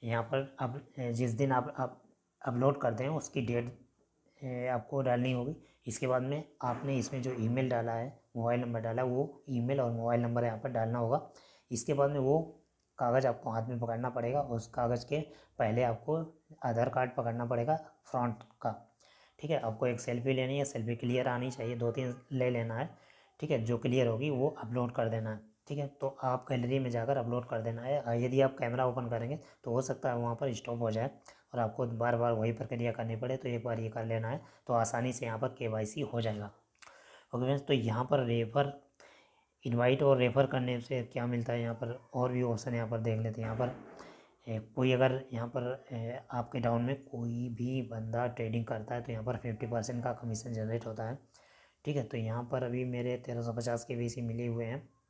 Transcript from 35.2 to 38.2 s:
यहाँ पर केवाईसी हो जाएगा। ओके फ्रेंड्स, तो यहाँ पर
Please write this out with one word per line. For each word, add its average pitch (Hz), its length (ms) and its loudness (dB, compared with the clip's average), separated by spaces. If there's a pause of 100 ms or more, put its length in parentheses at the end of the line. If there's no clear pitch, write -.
यहाँ 113 120 -4
पर 131 200 -2
केवाईसी 110 440 -2
हो 120 180 -2
जाएगा। 104 260 -2 (840)
ओके 123 120 0
फ्रेंड्स, 139 180 2
तो 143 100 2
यहाँ 117 320 4
पर 135 220 2